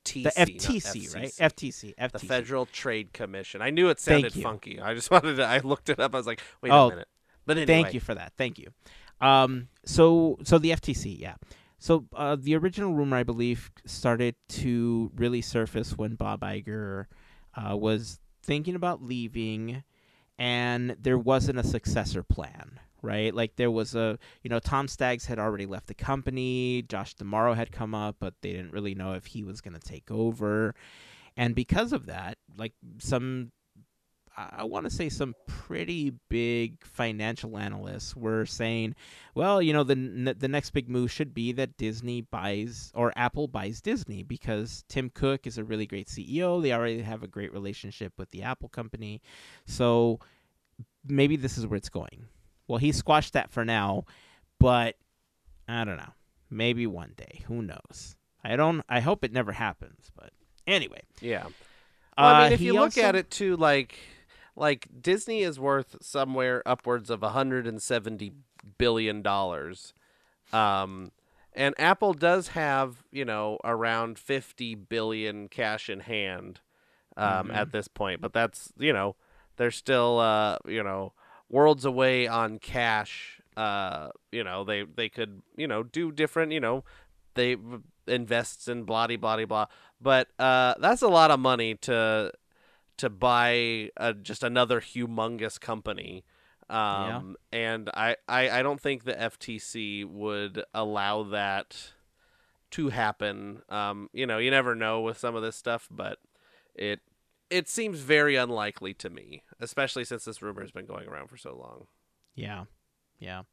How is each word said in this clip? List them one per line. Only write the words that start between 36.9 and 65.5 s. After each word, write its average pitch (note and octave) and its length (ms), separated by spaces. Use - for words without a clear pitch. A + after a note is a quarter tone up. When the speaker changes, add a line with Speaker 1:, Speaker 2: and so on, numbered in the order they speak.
Speaker 2:
analysts G2 580
were A2 300
saying, A2+ 480
"Well, F#3+ 260
you D#3+ 120
know, D3 120
the C3 80
n-, B2+ 460
the C3 100
next C#3 220
big B2+ 180
move B2 220
should C#3 240
be A#2 180
that C3 240
Disney A#2 460
buys, G#2+ 720
or A#2 200
Apple C3 320
buys A2 340
Disney, D#3 420
because A2 680
Tim B2+ 220
Cook C3+ 360
is A#2 120
a G#2+ 60
really G#2+ 220
great G2+ 220
C - 200
E D#3 140
O. F3+ 180
They C#3 120
already A#2 300
have A2 200
a - 40
great G2 260
relationship G2 640
with F#2+ 140
the F#2 120
Apple B2+ 260
company. A2 520
So A#2 520
maybe C#3 300
this B2+ 220
is A2 80
where G#2 100
it's - 140
going." - 380
Well, A#2+ 100
he C#3+ 120
squashed - 440
that - 160
for A#2 160
now, G2+ 380
but A#2+ 380
I A#2 160
don't F2+ 140
know. - 140
Maybe A#2 380
one F2 300
day. - 320
Who A#2 120
knows? - 560
I A#2 140
don't, D#3 320
I A#2+ 120
hope E3+ 240
it A2 80
never A2 200
happens, - 640
but - 140
anyway. F3 360
Speaker 1:
Yeah. A2+ 240
Well, E2 100
I D3 240
Speaker 2:
Uh, D3+ 40
Speaker 1:
mean, D3+ 80
if A#3 80
Speaker 2:
he F3 60
Speaker 1:
you F#3+ 80
look G#3+ 80
Speaker 2:
also C#4 200
Speaker 1:
at G3 120
it F#3 160
too, F#3+ 260
like, C#3+ 420
like, D3 320
Disney G#3+ 420
is D#3 160